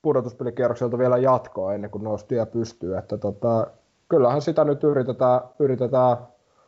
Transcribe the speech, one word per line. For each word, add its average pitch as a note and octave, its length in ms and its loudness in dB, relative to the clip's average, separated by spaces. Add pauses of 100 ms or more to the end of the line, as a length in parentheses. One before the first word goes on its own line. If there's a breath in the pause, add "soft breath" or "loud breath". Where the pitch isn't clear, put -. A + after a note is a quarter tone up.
pudotuspelikierrokselta A#2+ 960 -2
vielä B2 200 2
jatkoon A2+ 560 0
ennen G2+ 160 -8
kuin G#2 140 -10
nousi G#2+ 220 -6
työ A#2 200 -2
pystyyn, G2+ 520 -6
että G#2 200 -8
tota, A2+ 480 -2 (420)
kyllähän C#3 340 4
sitä D#3 220 0
nyt D3 200 0
yritetään, B2+ 560 2 (180)
yritetään B2+ 580 2 (520)